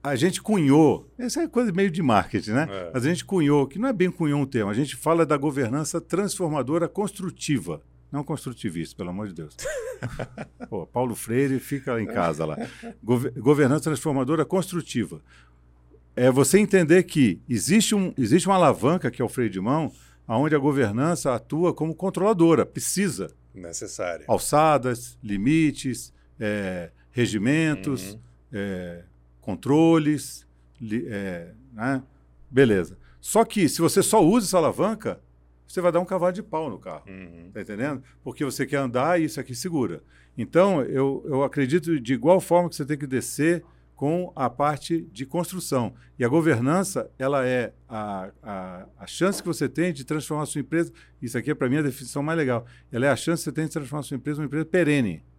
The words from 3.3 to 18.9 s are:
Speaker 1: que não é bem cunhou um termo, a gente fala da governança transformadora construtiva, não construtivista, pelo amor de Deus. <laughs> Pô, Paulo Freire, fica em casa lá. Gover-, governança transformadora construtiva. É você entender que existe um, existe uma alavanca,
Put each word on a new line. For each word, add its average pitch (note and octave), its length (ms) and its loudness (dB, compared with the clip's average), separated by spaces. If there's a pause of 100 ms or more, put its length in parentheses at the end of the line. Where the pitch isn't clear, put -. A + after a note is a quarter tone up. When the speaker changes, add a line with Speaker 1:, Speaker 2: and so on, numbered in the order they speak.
Speaker 1:
que D#3 120 -10
não B3 100 -2
é C4+ 40 0
bem F3+ 180 2
cunhou D3 300 0
um C3+ 60 0
termo, A2 240 -2
a G#2 40 -2
gente C3+ 200 -2
fala E3 320 2
da D3 100 2
governança C#3 640 -2
transformadora E3 880 -2
construtiva, D3+ 960 -4 (300)
não C#3+ 100 -4
construtivista, A2+ 760 -8
pelo F2+ 120 -8
amor G2 200 -8
de F2+ 60 -12
Deus. D#2+ 220 -14 (520)
<laughs> - 600 -14
Pô, F2+ 180 -8
Paulo A#2+ 280 -2
Freire, C3 440 -2
fica B2+ 420 -6
em G#2 60 -4
casa D#2+ 380 -2
lá. D#2 120 -6 (460)
Gover-, B2 380 0
governança C#3+ 440 4
transformadora D3+ 600 0
construtiva. C3+ 760 -4 (920)
É B2+ 160 6
você C3+ 280 6
entender F#3 460 6
que A#2+ 440 2
existe C3+ 460 2
um, F#3+ 220 0
existe C3+ 300 4
uma F#3+ 100 4
alavanca, D3 540 4